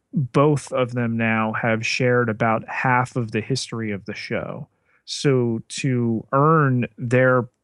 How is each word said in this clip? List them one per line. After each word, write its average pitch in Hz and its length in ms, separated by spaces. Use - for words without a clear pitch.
both 147 600
of 123 200
them 117 240
now 113 360
have 113 300
shared 123 460
about 113 400
half 127 460
of 113 160
the 110 100
history 113 500
of 95 140
the 104 80
show. - 540
So 120 640
to 120 540
earn 139 520
their 127 500